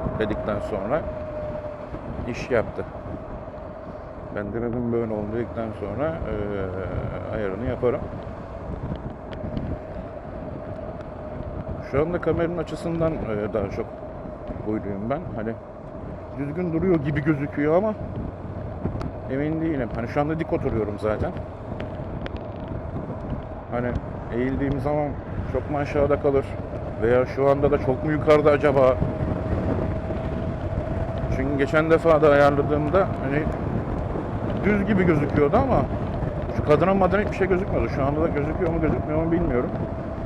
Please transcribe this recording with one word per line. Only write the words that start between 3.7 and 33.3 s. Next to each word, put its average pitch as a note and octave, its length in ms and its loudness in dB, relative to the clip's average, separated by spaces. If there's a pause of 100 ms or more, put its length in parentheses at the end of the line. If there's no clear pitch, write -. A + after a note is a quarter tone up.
"Ben G2+ 180 -6
denedim, A#2 400 -2
böyle A#2 200 0
oldu." G#2+ 120 -2 (100)
dedikten A2+ 320 -4 (120)
sonra, A2 280 -4
e, G2 1300 -4
ayarını G#2 300 -2
yaparım. B2 340 0 (4000)
Şu C3+ 100 2
anda E3 200 0
kameranın E3 360 0
açısından, D#3+ 560 -2
e, G#2+ 400 -4
daha G2 160 0
çok A2 160 -4 (840)
buyduyum G2+ 420 -4
ben. C#3+ 100 -2 (160)
Hani A2+ 180 -4 (840)
düzgün D#3 360 -2
duruyor E3+ 220 4
gibi D3 280 2
gözüküyor D3 540 2
ama G#3+ 160 2 (1400)
emin D3+ 300 0
değilim. C#3+ 340 0
Hani A#2 120 -2
şu D3 140 0
anda D#3 180 0
dik E3+ 140 -2
oturuyorum A2+ 460 0
zaten. G#2+ 320 0 (2500)
Hani B2 160 -2 (480)
eğildiğim C3+ 440 0
zaman D3 280 0 (460)
çok - 180 -2
mu D3 60 -2
aşağıda C#3+ 440 4
kalır? C#3 240 4 (560)
Veya B2 240 6
şu C3+ 240 2
anda C#3 220 6
da D3 60 4
çok B2+ 280 2
mu D#3 60 2
yukarıda D3+ 400 8
acaba? C3+ 440 6 (2500)
Çünkü C#3 200 0
geçen D#3 340 4
defa D#3+ 300 6
da D#3 80 8
ayarladığımda C#3+ 680 6 (240)
hani C#3+ 200 2 (1200)